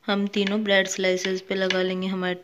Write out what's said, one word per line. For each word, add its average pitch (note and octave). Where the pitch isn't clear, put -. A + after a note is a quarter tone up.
हम G3+
तीनों G3+
ब्रेड G3
स्लाइसेस F#3
पे F#3+
लगा F#3
लेंगे F#3
हमारे F#3